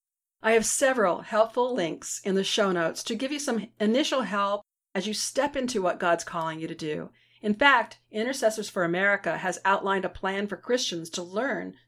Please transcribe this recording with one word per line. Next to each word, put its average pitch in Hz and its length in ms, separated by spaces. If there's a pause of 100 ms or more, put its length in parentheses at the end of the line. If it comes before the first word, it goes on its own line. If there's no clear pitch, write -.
(420)
I 220 120
have 220 120
several 254 580
helpful 247 520
links - 480
in 190 120
the 190 100
show 202 260
notes 170 320
to 226 120
give 262 180
you 285 60
some 233 280 (140)
initial 262 400
help 202 400 (340)
as 190 100
you 214 80
step 285 420
into 247 280
what 170 160
God's 170 240
calling 160 360
you 160 80
to 165 60
do. 160 380 (320)
In 214 100
fact, 254 460 (120)
Intercessors 220 580
for 185 140
America 180 540
has 180 260
outlined 196 400
a - 60
plan 196 380
for 190 100
Christians 190 540
to 185 100
learn 185 540 (120)